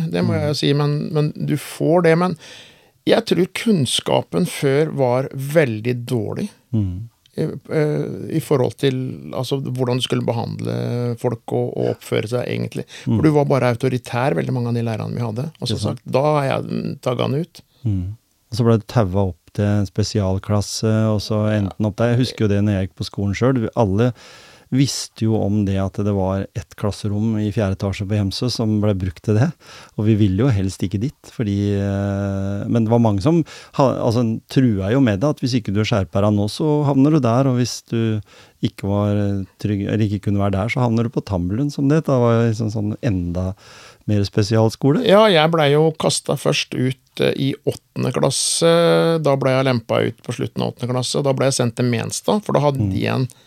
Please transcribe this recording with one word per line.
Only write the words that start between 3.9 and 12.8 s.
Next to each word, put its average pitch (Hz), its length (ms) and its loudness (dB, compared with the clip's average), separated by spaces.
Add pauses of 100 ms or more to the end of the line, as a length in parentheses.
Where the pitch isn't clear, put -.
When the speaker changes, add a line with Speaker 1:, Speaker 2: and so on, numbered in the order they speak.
Speaker 1:
før 151 460 0
var 131 400 0
veldig 127 720 0
dårlig. 113 420 -4 (240)
Speaker 2:
Mm. 104 380 -2 (240)
Speaker 1:
I, - 100 -4
eh, 151 600 -2 (260)
i 160 100 -2
forhold 127 400 0
til, 135 160 0 (380)
altså, 131 260 -4
hvordan 127 400 -2
du 117 60 -4
skulle 127 180 -2
behandle 113 520 -4 (420)
folk - 340 -6
og, 123 240 -2
og 123 160 0
oppføre - 400 -4
seg 123 160 -4
egentlig. 117 380 -6 (180)